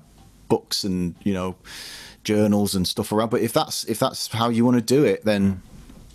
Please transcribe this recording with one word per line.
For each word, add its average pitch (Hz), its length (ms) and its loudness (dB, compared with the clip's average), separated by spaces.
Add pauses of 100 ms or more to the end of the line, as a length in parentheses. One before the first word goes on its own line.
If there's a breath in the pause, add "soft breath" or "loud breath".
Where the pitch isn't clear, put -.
(480)
books - 360 -2
and, 90 300 -2 (100)
you 101 100 0
know, 92 220 -4 (680 loud breath)
journals 104 500 2
and 92 140 0
stuff - 240 -4
around. 110 180 0
But 113 120 0
if 117 120 -2
that's, - 320 -2
if 110 140 -4
that's - 300 -2
how 113 200 0
you 117 160 2
wanna 123 160 4
do 127 240 2
it, 95 180 0
then 98 380 0 (540)